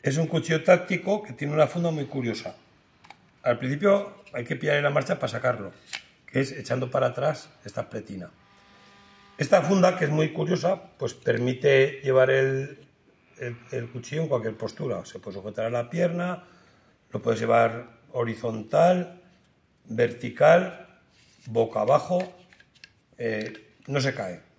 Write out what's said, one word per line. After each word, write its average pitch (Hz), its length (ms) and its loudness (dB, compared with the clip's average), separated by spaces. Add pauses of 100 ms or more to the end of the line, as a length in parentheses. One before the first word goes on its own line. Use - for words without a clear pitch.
Es 139 140 0
un 160 100 0
cuchillo 156 360 -2
táctico 185 600 2
que - 100 -14
tiene 143 200 -6
una 151 140 4
funda 170 240 -2
muy 147 140 -4
curiosa. 120 500 -6 (880)
Al 120 160 2
principio 190 640 0 (100)
hay 123 100 -6
que 139 120 -6
pillar 143 220 0
en 147 60 0
la 143 60 2
marcha 147 260 0
para 131 120 -6
sacarlo, 110 440 -4 (540)
que - 160 -2
es 135 100 -2
echando 127 400 -6
para 127 160 2
atrás 135 420 -4 (160)
esta 113 240 -10
pletina. 98 400 -12 (1080)
Esta 175 240 4
funda, 180 360 4
que 165 80 0
es 143 60 -2
muy 156 220 0
curiosa, 170 640 -2
pues - 160 -6
permite 135 920 2
llevar 131 260 6
el, 135 580 0 (520)
el, 120 180 -10 (140)
el 117 180 -6
cuchillo 139 320 -8
en 156 60 -2
cualquier 110 280 -2
postura. 107 500 -6
Se - 140 -16
puede 98 180 -12
sujetar 104 280 -6
a 113 40 -2
la 120 200 -4
pierna, 175 540 -2 (680)
lo 104 100 -6
puedes 113 180 0
llevar 117 640 2 (100)
horizontal, 127 1120 0 (640)
vertical, 143 1000 2 (600)
boca 110 340 0
abajo, 147 400 2 (960)
eh, 110 580 -8 (120)
no 135 120 -2
se 131 140 0
cae 92 280 -8 (180)